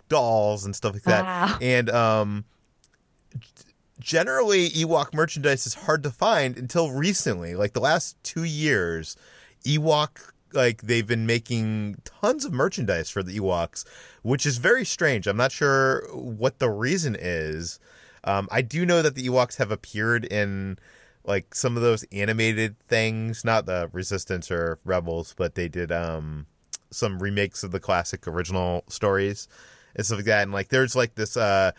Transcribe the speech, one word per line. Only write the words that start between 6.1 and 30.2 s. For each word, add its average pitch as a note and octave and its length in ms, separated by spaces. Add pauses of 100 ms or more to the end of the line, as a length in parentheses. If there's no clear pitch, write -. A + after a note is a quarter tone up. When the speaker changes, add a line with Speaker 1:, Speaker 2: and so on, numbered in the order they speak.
Speaker 1:
until D3 320
recently. B2+ 640
Like, G2+ 200
the A#2 80
last D#3 420
two E3 220
years, G#2+ 720 (480)
Ewok, D3+ 680 (220)
like, A#2+ 300
they've A2+ 220
been A2+ 200
making A2 800
tons C4 420
of F3+ 80
merchandise B2 560
for G2+ 120
the F#2 180
Ewoks, F2 460 (360)
which C3 240
is C3 120
very A3 280
strange. B2 420
I'm G2+ 100
not B2+ 140
sure C3+ 640
what B2 460
the B2+ 100
reason B2 500
is. E2 600 (440)
Um, G2 260
I B2 120
do C#3 240
know F3 160
that C#3+ 140
the B2+ 120
Ewoks B2 300
have G#2+ 140
appeared A2 540
in, G2 540 (460)
like, G2+ 280
some A#2+ 220
of A#2 80
those A#2 280
animated A2 680
things, A2+ 640
not A2+ 220
the F2+ 260
Resistance F#2 580
or E2 360
Rebels, E2+ 520
but F2 180
they F2 120
did, E2+ 240
um, D#2 560 (420)
some G2 320
remakes G2+ 420
of F#2+ 80
the F#2+ 80
classic - 460
original F2 640
stories, G2+ 600 (480)
and G2+ 100
stuff G#2+ 140
like G2+ 60